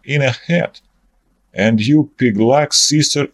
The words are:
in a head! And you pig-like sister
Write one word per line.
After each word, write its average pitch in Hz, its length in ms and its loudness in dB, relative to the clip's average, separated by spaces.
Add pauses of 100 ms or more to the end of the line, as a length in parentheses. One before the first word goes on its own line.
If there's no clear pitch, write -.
in 143 160 -4
a 127 120 0 (140)
head! - 340 -4 (720)
And 110 260 0
you 147 380 2
pig-like 123 540 0
sister 147 640 -2